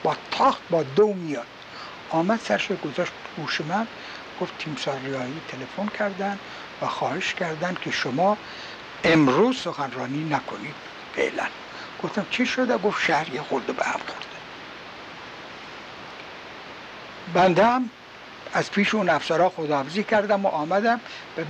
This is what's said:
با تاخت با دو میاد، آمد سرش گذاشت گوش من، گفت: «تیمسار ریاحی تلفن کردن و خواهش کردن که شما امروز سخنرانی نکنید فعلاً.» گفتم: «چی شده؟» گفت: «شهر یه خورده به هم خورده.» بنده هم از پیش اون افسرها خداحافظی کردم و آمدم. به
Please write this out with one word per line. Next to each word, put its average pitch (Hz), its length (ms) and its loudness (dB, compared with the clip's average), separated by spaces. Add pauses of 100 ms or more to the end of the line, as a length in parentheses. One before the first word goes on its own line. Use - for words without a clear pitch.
با 151 140 2 (140)
تاخت - 400 4
با 165 120 4
دو 147 300 6
میاد، 156 340 -4 (640)
آمد 185 340 4
سرش 202 240 0 (160)
گذاشت 151 280 -2 (240)
گوش - 240 -2
من، 180 260 0 (540)
گفت: - 180 -4
«تیمسار 143 460 -4
ریاحی 135 440 -4
تلفن 131 380 -6 (120)
کردن 196 400 -2 (440)
و 143 40 -2
خواهش - 480 -2
کردن 165 460 -2
که 151 100 -4
شما 170 460 4 (680)
امروز 165 520 8
سخنرانی 135 680 -4
نکنید 147 500 -4 (400)
فعلاً.» - 540 -2 (320)
گفتم: 180 280 -2
«چی 254 160 2
شده؟» 247 320 2
گفت: 202 260 0
«شهر 151 300 2
یه - 80 -4
خورده 135 300 -2
به - 120 -2
هم - 220 -2
خورده.» - 200 -10 (3000)
بنده 180 320 8
هم 247 240 4 (600)
از - 180 0
پیش 202 240 4
اون 202 140 2
افسرها 165 400 6
خداحافظی 151 540 0
کردم 202 440 4
و - 20 6
آمدم. 196 520 4 (360)
به 160 120 -2